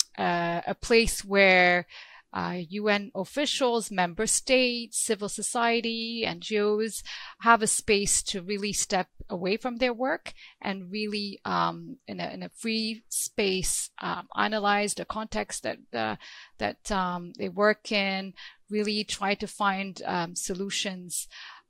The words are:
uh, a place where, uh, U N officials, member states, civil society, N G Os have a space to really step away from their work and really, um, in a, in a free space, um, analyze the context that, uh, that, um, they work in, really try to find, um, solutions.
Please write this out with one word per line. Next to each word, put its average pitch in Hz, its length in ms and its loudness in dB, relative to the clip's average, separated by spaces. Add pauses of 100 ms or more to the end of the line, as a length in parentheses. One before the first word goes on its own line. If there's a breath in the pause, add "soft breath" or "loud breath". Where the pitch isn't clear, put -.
(180)
uh, 175 480 0
a 196 80 -2
place - 500 2
where, 185 600 6 (460 loud breath)
uh, 175 280 -4 (100)
U 208 200 -2
N 202 260 0
officials, 233 720 0
member 185 380 0
states, 247 720 2
civil 196 300 0
society, 226 1000 0
N 175 140 -4
G 208 200 -2
Os 208 400 0 (380 loud breath)
have 226 240 6
a 220 40 2
space - 540 2
to 185 220 -4
really 202 280 -4
step 185 360 0 (240)
away 190 260 0
from 247 200 -4
their 247 180 2
work 262 380 -2 (280 loud breath)
and 190 300 -4
really, 202 520 -4
um, 170 540 0 (100)
in 196 120 -8
a, 175 100 -4
in 185 140 -10
a 180 60 -10
free 220 600 -4
space, - 800 0 (140)
um, 180 320 -6
analyze 208 580 2
the - 120 -8
context 214 580 -4
that, - 160 -4 (120)
uh, 110 260 0 (420 loud breath)
that, 208 320 -2
um, 180 480 -2
they 196 100 -4
work 208 420 2
in, 196 440 0 (340 loud breath)
really 208 340 0
try 202 300 0
to 202 140 -4
find, 196 580 -2
um, 175 300 -2
solutions. 185 920 -4 (420 loud breath)